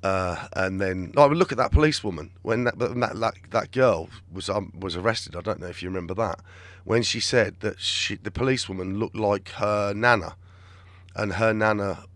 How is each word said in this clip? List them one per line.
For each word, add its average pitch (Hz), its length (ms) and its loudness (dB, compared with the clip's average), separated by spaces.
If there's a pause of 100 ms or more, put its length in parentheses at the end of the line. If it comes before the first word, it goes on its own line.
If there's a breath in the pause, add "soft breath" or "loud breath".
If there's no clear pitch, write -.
uh, 92 480 -2
and 95 300 -2
then, 92 340 -2
like, 143 140 8
look 165 200 2
at 123 60 -4
that 131 160 0
policewoman 104 580 2 (120)
when 113 220 0
that, 120 140 -2
that, 123 160 -2 (240)
that, 110 160 -2 (160)
that - 220 0
girl 107 380 2 (200)
was, 92 200 -8
um, 95 280 -2
was 90 180 -6
arrested. 95 380 -2
I 87 60 -8
don't 104 200 -6
know 87 60 -10
if 90 160 -12
you 90 60 -8
remember 92 260 -6
that. 98 260 -2 (440 loud breath)
When 113 180 2
she 110 180 -2
said 113 400 2
that - 200 -6
she, - 360 -4
the 104 140 -8
policewoman 98 680 -2
looked 104 180 -4
like 101 360 0
her 104 420 0
nana, 107 420 4 (800 soft breath)
and 104 180 0
her 110 200 4
nana 107 500 2 (120)